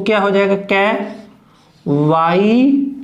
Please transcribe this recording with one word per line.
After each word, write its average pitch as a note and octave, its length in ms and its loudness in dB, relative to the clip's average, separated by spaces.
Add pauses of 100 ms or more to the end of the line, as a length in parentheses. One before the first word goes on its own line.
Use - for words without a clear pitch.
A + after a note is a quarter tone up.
क्या G#3+ 160 0
हो G3+ 120 0
जाएगा? G3 260 0 (160)
कै, G3 200 2 (960)
वाई, F3 960 2 (200)